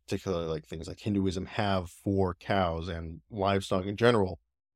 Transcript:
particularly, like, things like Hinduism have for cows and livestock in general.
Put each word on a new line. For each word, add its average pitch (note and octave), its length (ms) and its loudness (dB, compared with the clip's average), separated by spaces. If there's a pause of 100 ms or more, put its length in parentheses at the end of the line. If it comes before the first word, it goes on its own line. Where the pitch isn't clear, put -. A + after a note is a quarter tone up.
particularly, F2+ 420 -2
like, D#2+ 180 -6
things E2 240 -10
like F2+ 100 -14
Hinduism F#2+ 460 -2
have F#2+ 440 -2
for F#2+ 440 0
cows F2 560 0
and E2 400 -8
livestock G2 560 0
in G2+ 100 -4
general. G#2 440 4 (360)